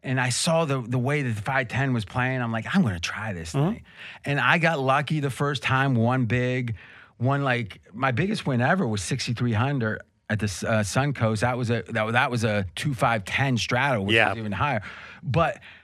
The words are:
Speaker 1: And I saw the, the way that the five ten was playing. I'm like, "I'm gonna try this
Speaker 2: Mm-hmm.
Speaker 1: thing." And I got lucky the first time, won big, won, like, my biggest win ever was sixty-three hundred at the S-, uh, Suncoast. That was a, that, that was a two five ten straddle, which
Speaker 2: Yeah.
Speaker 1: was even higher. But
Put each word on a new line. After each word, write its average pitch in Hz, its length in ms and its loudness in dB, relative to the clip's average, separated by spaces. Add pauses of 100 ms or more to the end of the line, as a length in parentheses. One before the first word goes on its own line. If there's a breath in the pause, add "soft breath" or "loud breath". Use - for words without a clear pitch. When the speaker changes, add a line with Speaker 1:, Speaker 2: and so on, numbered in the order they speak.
Speaker 1:
And 131 180 0
I 127 80 2
saw 165 360 2
the, 135 180 0
the 123 180 -2
way 143 220 0
that 120 120 0
the 104 80 -6
five 135 260 0
ten 131 240 0
was 113 120 0
playing. 127 360 -2
I'm 117 120 -2
like, 113 220 -4
"I'm 196 80 6
gonna 95 180 0
try 104 320 -6
this 82 200 -8
Speaker 2:
Mm-hmm. 147 200 0
Speaker 1:
thing." - 100 -10 (420 loud breath)
And 143 160 0
I 139 180 4
got 165 200 2
lucky 139 420 2
the 139 100 -2
first 143 320 -2
time, 135 320 2
won 120 320 2
big, 123 500 -2 (420 loud breath)
won, 139 260 0
like, 120 360 -2 (120)
my 127 200 -2
biggest 185 340 0
win 127 160 2
ever 170 240 2
was 107 160 -2
sixty-three 123 500 -2
hundred 120 480 0 (300)
at 107 80 0
the 107 60 -2
S-, 98 200 -4
uh, 110 160 2
Suncoast. 117 600 0
That 123 180 0
was 117 120 -2
a, 117 180 0
that, 113 240 -2
that 131 180 4
was 117 140 -2
a 104 220 2 (100)
two 147 180 -2
five 117 300 2
ten 135 320 0
straddle, 123 500 0
which 107 80 2
Speaker 2:
Yeah. 110 140 6
Speaker 1:
was 98 100 -2
even 107 140 -6
higher. 123 300 -2 (420 loud breath)
But 156 340 2 (260 loud breath)